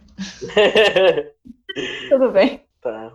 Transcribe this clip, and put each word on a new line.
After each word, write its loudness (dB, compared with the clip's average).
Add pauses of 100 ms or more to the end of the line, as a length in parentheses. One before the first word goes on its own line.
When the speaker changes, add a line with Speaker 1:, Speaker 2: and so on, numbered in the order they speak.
(180)
Speaker 1:
<laughs> -2
Speaker 2:
Tudo 2
bem. 2 (200)
Speaker 1:
Tá, -10